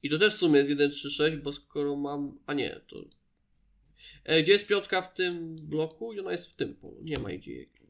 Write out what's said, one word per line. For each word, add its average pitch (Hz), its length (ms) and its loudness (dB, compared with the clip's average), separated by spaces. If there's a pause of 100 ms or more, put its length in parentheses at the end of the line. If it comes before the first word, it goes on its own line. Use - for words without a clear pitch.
I 143 60 -4
to 156 100 0
też 208 140 4
w - 40 -8
sumie 156 200 6
jest 139 120 6
jeden, 143 220 4
trzy, 139 180 -8
sześć, 151 280 0
bo 143 160 -8
skoro 143 420 -4
mam... 143 500 -6
a 143 80 -4
nie, 131 340 -2
to... - 180 -14 (1160)
e, 160 200 4
gdzie 175 80 4
jest 202 160 4
piątka 196 340 0
w - 120 -14
tym 170 420 -2
bloku? 160 580 -4
I 202 60 -8
ona 185 120 -6
jest - 200 -6
w - 40 -20
tym - 200 -4
polu. - 260 -20
Nie 156 180 -2
ma 101 100 -6
gdzie, 65 360 -10 (240)